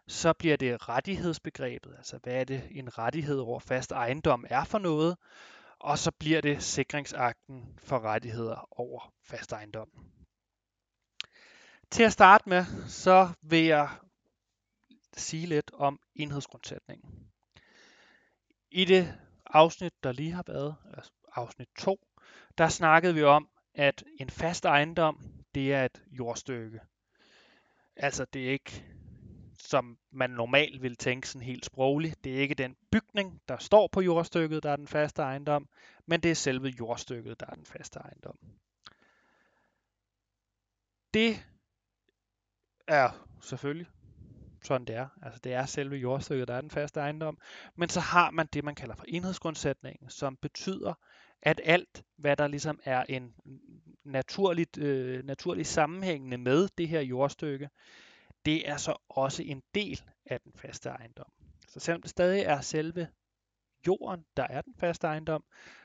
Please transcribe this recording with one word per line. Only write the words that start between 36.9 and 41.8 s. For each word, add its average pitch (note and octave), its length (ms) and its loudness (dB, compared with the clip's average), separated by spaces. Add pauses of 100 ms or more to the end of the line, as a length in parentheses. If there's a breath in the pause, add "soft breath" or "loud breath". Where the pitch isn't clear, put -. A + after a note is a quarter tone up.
der - 60 -12
er - 80 -14
den - 120 -20
faste - 320 -16
ejendom. - 400 -18 (2750 soft breath)
Det A3 300 2 (1400)